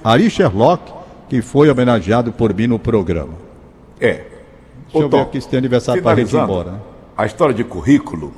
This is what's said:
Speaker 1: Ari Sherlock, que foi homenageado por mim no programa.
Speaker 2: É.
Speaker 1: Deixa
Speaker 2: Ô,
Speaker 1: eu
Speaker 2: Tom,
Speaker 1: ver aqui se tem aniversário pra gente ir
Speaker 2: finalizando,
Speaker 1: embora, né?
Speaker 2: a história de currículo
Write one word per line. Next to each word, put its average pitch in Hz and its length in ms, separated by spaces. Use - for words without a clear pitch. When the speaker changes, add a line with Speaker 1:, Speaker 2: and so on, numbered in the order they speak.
Speaker 1:
Ari 147 260
Sherlock, 139 520
que 127 120
foi 147 280
homenageado 120 600
por 110 220
mim 110 140
no 117 120
programa. 87 540
Speaker 2:
É. 120 120
Speaker 1:
Deixa - 160
Speaker 2:
Ô, 156 80
Speaker 1:
eu 147 80
Speaker 2:
Tom, 135 80
Speaker 1:
ver 135 60
aqui 135 180
se - 60
tem 135 100
aniversário 123 460
pra - 120
gente 120 100
ir 101 40
Speaker 2:
finalizando, 95 320
Speaker 1:
embora, 87 140
né? - 20
Speaker 2:
a 104 80
história 135 300
de 110 80
currículo 80 760